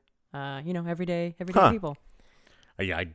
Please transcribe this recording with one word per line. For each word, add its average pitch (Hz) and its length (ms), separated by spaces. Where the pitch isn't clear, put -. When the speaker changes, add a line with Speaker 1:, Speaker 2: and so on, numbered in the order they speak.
Speaker 1:
uh, 139 320
you 175 80
know, 170 140
everyday, 170 540
everyday 185 200
Speaker 2:
Huh. 175 120
Speaker 1:
people. 175 240
Speaker 2:
Uh, 98 40
yeah, 90 120
I, 87 180